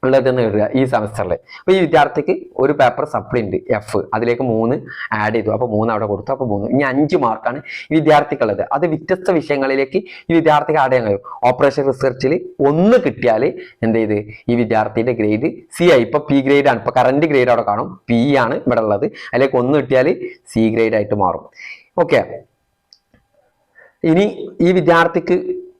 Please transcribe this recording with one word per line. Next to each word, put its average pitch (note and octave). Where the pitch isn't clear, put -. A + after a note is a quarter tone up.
ഉള്ളതെന്ന് C3
കരുതുക G#2+
ഈ -
സെമസ്റ്ററിൽ. G#2+
അപ്പൊ -
ഈ -
വിദ്യാർത്ഥിക്ക് D3+
ഒരു C#3
പേപ്പർ B2
സപ്ലി A#2
ഉണ്ട് F#2+
എഫ്, G#2
അതിലേക്ക് A#2+
മൂന്ന് A2+
ആഡ് G#2+
ചെയ്തു, A2
അപ്പൊ B2
മൂന്ന് A2
അവിടെ G#2+
കൊടുത്തു, G2
അപ്പൊ C3+
മൂന്ന്. G2+
ഇനി C#3
അഞ്ച് C#3+
മാർക്കാണ് A#2+
ഈ D3+
വിദ്യാർത്ഥിക്കുള്ളത്. C#3+
അത് D3+
വ്യത്യസ്ത F#3
വിഷയങ്ങളിലേക്ക് C3+
ഈ -
വിദ്യാർത്ഥിക്ക് D3+
ആഡ് B2+
ചെയ്യാൻ A#2+
കഴിയും. G2+
ഓപ്പറേഷൻ C#3
റിസർച്ചിൽ C3
ഒന്ന് F#3+
കിട്ടിയാൽ B2+
എന്ത് A2+
ചെയ്ത് G#2+
ഈ A#2+
വിദ്യാർത്ഥിയുടെ A2+
ഗ്രേഡ് G#2+
സി F3
ആയി, A#2+
ഇപ്പൊ D3
പി C#3
ഗ്രേഡ് C#3+
ആണ്, A2+
ഇപ്പൊ A#2+
കറന്റ് C3+
ഗ്രേഡ് B2
അവിടെ A2
കാണും, G#2
പി A#2
ആണ് A#2+
ഇവിടെ A2+
ഉള്ളത്, G2+
അതിലേക്ക് C3
ഒന്ന് C3+
കിട്ടിയാൽ B2+
സി A2+
ഗ്രേഡ് A2+
ആയിട്ട് G#2
മാറും. E2+
ഓക്കെ, C#3
ഇനി F#3+
ഈ F3+
വിദ്യാർത്ഥിക്ക് E3+